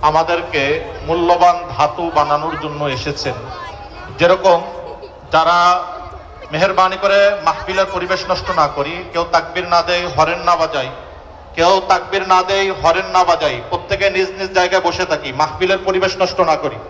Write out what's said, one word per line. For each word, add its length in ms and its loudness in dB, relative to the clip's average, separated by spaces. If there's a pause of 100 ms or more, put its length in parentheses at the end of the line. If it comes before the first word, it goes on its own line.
আমাদেরকে 540 0 (440)
মূল্যবান 500 4 (160)
ধাতু 320 0 (120)
বানানোর 460 0
জন্য 180 -8 (160)
এসেছেন। 400 -6 (800)
যেরকম 400 6 (760)
যারা, 260 4 (960)
মেহেরবানি 520 2
করে 140 4 (280)
মাহফিলের 480 0
পরিবেশ 260 -2 (100)
নষ্ট 180 -2 (120)
না 60 4 (100)
করি, 180 -4 (180)
কেউ 120 -2 (100)
তাকবীর 400 0
না 140 6
দেয়, 160 0 (120)
হরেন 320 2
না 80 6
বাজাই, 340 -2 (640)
কেউ 180 4 (160)
তাকবীর 440 0
না 60 6 (120)
দেয়, 180 2 (140)
হরেন 320 2
না 100 6
বাজাই, 320 2 (140)
প্রত্যেকে 400 -2
নিজ 180 0 (100)
নিজ 200 -6
জায়গায় 280 2
বসে 240 0
থাকি, 180 -2 (120)
মাহফিলের 460 0
পরিবেশ 260 0 (100)
নষ্ট 160 -2 (120)
না 120 4
করি 160 -6 (120)